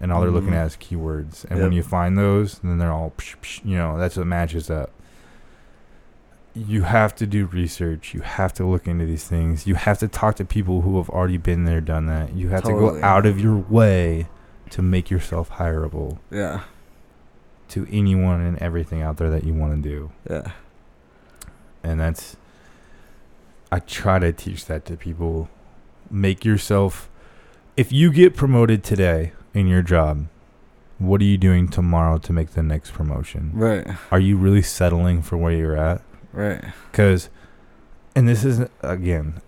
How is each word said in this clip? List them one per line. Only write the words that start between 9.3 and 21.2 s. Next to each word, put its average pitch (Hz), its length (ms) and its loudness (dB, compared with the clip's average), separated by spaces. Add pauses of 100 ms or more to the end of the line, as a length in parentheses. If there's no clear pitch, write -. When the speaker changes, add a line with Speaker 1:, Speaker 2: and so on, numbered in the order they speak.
Speaker 1:
You 95 80 2
have 104 260 0
to 110 80 0
talk - 280 0
to 95 80 -6
people 92 380 0
who 95 160 0
have 85 100 -2
already 90 300 0
been 85 260 0
there, 82 160 2
done 80 260 -2
that. 80 280 -4
You 90 160 -2
have 92 140 0
to 113 80 0
go 107 80 2
Speaker 2:
Totally. 85 220 2
Speaker 1:
out 98 220 4
of 101 160 2
your 110 160 2
way 92 720 4 (440)
to - 120 -6
make 90 280 0
yourself 82 420 -4
hireable 78 640 -4 (120)
Speaker 2:
Yeah. 92 300 -6 (1080)
Speaker 1:
to - 220 -8
anyone 92 520 2
and 87 160 -2
everything 82 420 -4
out 78 160 -4
there 80 140 -2
that 78 140 -2
you 80 100 -2
wanna 76 240 -2
do. 73 320 -8 (180)
Speaker 2:
Yeah. 80 220 -8 (1300)